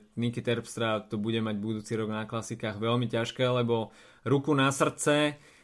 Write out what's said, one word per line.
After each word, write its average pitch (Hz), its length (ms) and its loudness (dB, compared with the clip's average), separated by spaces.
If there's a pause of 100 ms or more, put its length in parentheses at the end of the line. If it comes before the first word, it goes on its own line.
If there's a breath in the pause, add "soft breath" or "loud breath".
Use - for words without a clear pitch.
(140)
Niky 120 280 -2
Terpstra 113 600 -2
to 107 160 -6
bude 113 200 0
mať 110 200 -2
budúci 107 360 -4
rok 110 120 -2
na 110 160 -4
klasikách 110 560 -6
veľmi 117 300 2
ťažké, 117 340 -2
lebo 120 480 2 (320 soft breath)
ruku 139 320 2
na 139 160 4
srdce, 147 680 2 (260 soft breath)